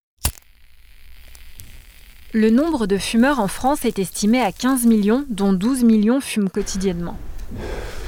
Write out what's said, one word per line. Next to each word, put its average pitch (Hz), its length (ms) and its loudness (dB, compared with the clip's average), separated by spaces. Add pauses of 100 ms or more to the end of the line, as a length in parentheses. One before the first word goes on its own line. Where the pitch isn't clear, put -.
(2250)
Le 220 160 4
nombre 262 380 2
de 196 100 2
fumeurs 254 420 2
en 202 80 2
France 262 380 -2
est 214 140 -2
estimé 214 420 0
à 196 100 0
quinze 247 360 0
millions, 226 420 4
dont 196 240 0
douze 240 300 0
millions 226 380 4
fument 202 280 -2
quotidiennement. 185 680 -4 (880)